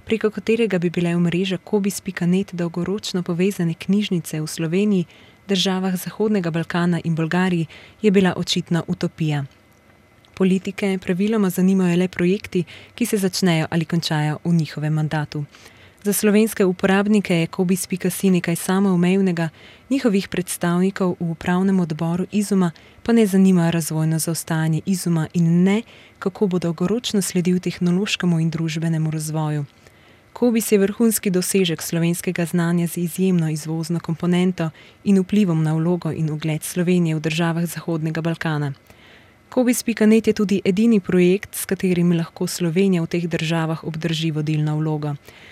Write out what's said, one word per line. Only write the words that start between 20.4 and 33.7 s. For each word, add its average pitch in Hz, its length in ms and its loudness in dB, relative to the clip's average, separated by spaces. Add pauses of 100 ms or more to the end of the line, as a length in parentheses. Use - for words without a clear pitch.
v 170 120 -2
upravnem 185 480 0
odboru 170 520 -2
Izuma 202 400 0 (320)
pa 233 100 0
ne 226 120 6
zanima 185 440 4
razvojno 160 500 0
zaostajanje 160 640 -2
Izuma 170 480 0
in 170 300 4
ne, 196 180 4 (380)
kako 202 280 -2
bo 180 120 0
dolgoročno 180 600 -2
sledil 180 380 0
tehnološkemu 175 800 0
in 165 100 0
družbenemu 160 600 -2
razvoju. 151 540 -4 (680)
Kobis 233 380 0
je 208 80 6
vrhunski 214 500 0
dosežek 180 520 0
slovenskega 170 640 -2
znanja 170 420 0
z - 100 -10
izjemno 175 520 0
izvozno 160 500 -4